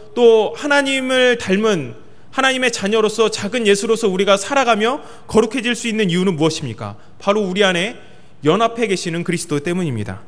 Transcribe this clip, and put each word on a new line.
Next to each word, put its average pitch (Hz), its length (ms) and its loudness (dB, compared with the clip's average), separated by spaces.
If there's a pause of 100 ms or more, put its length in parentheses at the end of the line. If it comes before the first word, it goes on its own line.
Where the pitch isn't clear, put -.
(140)
또 226 420 6
하나님을 262 840 2
닮은 190 560 0 (340)
하나님의 262 420 0
자녀로서 214 600 0
작은 214 340 -4
예수로서 214 440 2
우리가 196 280 2
살아가며 240 640 0 (240)
거룩해질 233 480 0
수 - 140 -4
있는 214 240 0
이유는 185 240 0
무엇입니까? 131 640 -4 (200)
바로 208 240 0
우리 196 220 0
안에 185 340 0 (480)
연합해 226 420 2
계시는 175 360 -4
그리스도 165 360 -4
때문입니다. 139 680 -4